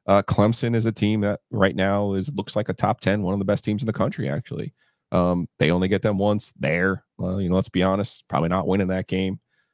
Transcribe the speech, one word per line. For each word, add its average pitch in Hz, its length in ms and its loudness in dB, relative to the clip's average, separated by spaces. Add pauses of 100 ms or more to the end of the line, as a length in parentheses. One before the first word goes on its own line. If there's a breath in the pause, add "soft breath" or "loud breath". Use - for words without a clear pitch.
Uh, 98 140 6
Clemson 117 520 2
is 113 120 2
a 113 80 0
team 107 280 0
that 101 200 -2 (100)
right 95 240 2
now 98 380 0
is, 95 200 -4
looks 98 220 -6
like 107 140 -2
a - 40 -2
top - 280 0
ten, 101 220 0
one 92 100 0
of 101 60 -2
the 98 60 -2
best 101 200 0
teams 107 160 -2
in - 60 -4
the 110 40 -2
country, 107 380 -2
actually. - 440 -8 (380)
Um, 90 360 2 (100)
they - 140 4
only 90 160 2
get 95 160 0
them 104 160 0
once 104 400 0
there. 87 440 0 (140)
Well, 92 240 -4
you 90 80 -2
know, 90 60 2
let's 95 120 2
be 90 140 0
honest, 95 460 0
probably 82 220 0
not 92 180 0
winning 95 220 0
that 92 180 -4
game. 95 320 -2 (340)